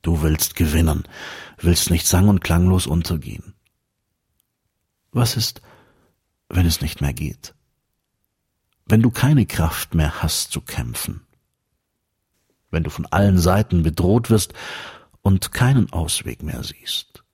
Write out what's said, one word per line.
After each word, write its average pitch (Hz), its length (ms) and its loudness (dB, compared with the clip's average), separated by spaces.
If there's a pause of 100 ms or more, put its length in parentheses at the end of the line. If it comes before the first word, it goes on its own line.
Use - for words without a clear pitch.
Du 82 200 0
willst 78 320 0
gewinnen, 78 480 0 (560)
willst 87 320 0
nicht 85 160 0
sang- 92 220 4
und 98 120 4
klanglos 90 460 2
untergehen. - 680 -4 (1600)
Was 120 260 0
ist, - 240 -6 (880)
wenn 87 180 2
es 80 140 0
nicht - 200 -6
mehr 71 120 -2
geht? - 420 -10 (1300)
Wenn 110 180 4
du 120 80 4
keine 131 360 2
Kraft - 500 -4
mehr 76 260 0
hast - 300 -4
zu - 80 -6
kämpfen? - 640 -10 (1400)
Wenn 82 140 -2
du 76 60 -4
von - 160 -10
allen 98 320 4
Seiten 90 440 2
bedroht 90 480 2
wirst - 240 2 (680)
und 98 280 2
keinen 127 420 2
Ausweg - 520 -6
mehr 64 180 -8
siehst? - 720 -12